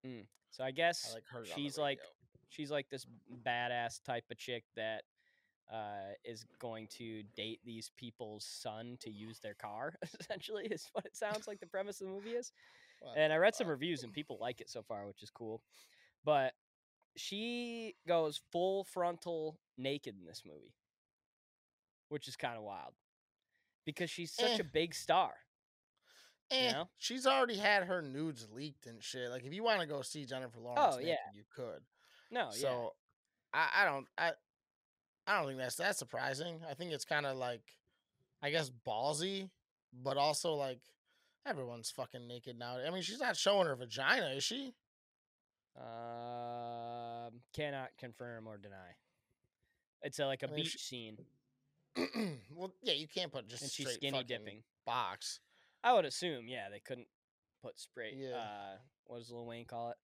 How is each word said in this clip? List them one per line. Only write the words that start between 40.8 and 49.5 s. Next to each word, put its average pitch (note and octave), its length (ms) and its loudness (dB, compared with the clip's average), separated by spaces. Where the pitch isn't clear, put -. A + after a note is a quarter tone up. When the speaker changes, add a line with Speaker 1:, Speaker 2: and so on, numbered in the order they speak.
Speaker 2:
everyone's B2 440 -4
fucking A#2+ 360 -6
naked A#2+ 320 -10
now. A#2+ 200 -4
I C#3+ 120 0
mean, F#3 120 -2
she's G#3+ 180 -4
not A#3 160 2
showing G3 300 8
her C#3 100 2
vagina, C3 540 2
is C#3 140 0
she? C4 300 -2
Speaker 1:
Um, A#2 1600 -6
cannot C#3 440 -4
confirm A#2 480 -10
or G#2+ 120 -10
deny. F#2+ 380 -16